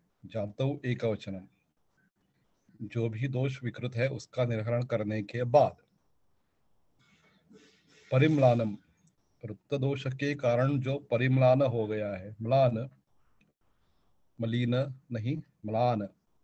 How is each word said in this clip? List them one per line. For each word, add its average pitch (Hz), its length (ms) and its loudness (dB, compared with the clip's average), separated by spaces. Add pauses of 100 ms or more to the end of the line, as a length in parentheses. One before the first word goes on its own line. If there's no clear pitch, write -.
(260)
जातौ 113 600 -4
एकवचनम। 104 640 -4 (1300)
जो 113 280 -4
भी 110 180 -4
दोष 131 360 -4
विकृत 120 320 -8
है, 127 140 0
उसका 123 360 -4
निरहरण 117 380 -2
करने 107 400 -2
के 117 200 -6
बाद 120 340 4 (2250)
परिम्लानम, 127 680 4 (680)
ऋत - 280 -10
दोष 139 340 -2
के 143 280 -4
कारण 131 440 2
जो 135 200 -4
परिम्लान 127 640 4
हो 120 260 0
गया 104 260 -4
है, 98 280 -10
म्लान, 120 480 2 (1500)
मलिन 120 340 0 (360)
नहीं, 120 260 -4 (280)
म्लान, 110 420 0 (360)